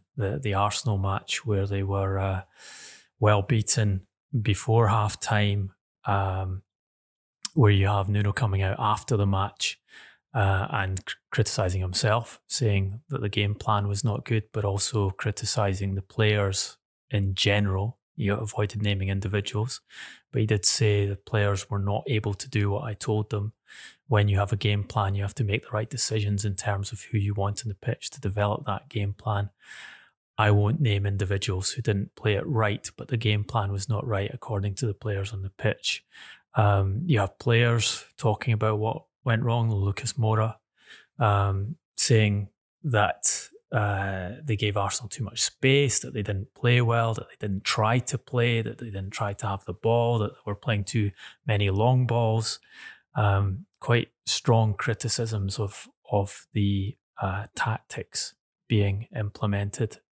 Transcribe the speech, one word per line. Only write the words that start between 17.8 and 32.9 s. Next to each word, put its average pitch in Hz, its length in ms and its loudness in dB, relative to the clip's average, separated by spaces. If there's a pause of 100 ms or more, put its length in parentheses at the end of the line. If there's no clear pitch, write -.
You 101 180 0
avoided 107 480 -4
naming 98 280 0
individuals, 98 720 -2 (500)
but 110 100 0
he 110 60 2
did 107 180 2
say 104 400 4
the 101 100 -2
players 101 540 0
were 101 80 -2
not 101 300 -2
able 107 260 0
to - 160 -8
do 101 220 0
what 104 140 -2
I 110 100 -6
told 107 340 -2
them. 104 240 -4 (540)
When 104 200 4
you 98 120 2
have 101 120 0
a 104 60 0
game 104 260 0
plan, 98 300 -2
you 98 80 -2
have 101 140 -4
to - 80 -2
make 101 180 0
the - 120 -10
right 107 140 -4
decisions 104 580 -2
in 101 100 -2
terms 101 360 -2
of - 120 -12
who - 160 -2
you 101 160 -2
want 101 260 -2
in 110 80 -8
the 101 60 -8
pitch - 340 -6
to - 100 -14
develop 104 460 -2
that - 240 -6
game 101 240 -4
plan. 101 380 -4 (880)
I 107 100 8
won't 104 320 4
name 101 240 2
individuals 98 640 -2
who 120 140 -6
didn't 101 320 0
play 107 180 0
it - 140 -2
right, 110 500 0